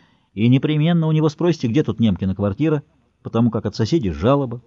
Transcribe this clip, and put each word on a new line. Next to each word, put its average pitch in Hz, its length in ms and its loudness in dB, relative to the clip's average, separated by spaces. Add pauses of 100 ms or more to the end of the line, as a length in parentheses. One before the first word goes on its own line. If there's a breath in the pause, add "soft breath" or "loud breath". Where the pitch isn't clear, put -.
(340 soft breath)
и 110 160 2
непременно 156 580 2
у 156 60 0
него 156 160 2
спросите, 170 380 -2
где 131 160 2
тут 107 160 -4
Немкина 95 360 0
квартира, 143 480 -2 (400)
потому 120 260 0
как 110 160 -4
от 104 100 -6
соседей 113 360 -2
жалоба. 120 560 0